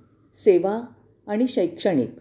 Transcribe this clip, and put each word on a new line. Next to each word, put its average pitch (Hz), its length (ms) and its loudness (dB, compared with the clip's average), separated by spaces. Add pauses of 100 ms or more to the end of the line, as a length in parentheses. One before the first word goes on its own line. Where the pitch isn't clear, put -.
(340)
सेवा 196 480 2 (460)
आणि 220 200 -2
शैक्षणिक. 175 720 -2